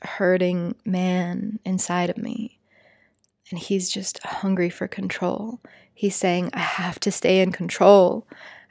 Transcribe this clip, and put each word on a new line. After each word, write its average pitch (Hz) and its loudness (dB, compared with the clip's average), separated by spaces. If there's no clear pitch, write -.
hurting 180 0
man 180 -2
inside 180 -2
of - -6
me. - -10
And 180 -10
he's 185 -2
just - -6
hungry 185 -2
for - -8
control. 196 -6
He's 202 -2
saying, 180 0
"I 180 -8
have 180 -6
to 196 -2
stay - 4
in 185 4
control. 185 6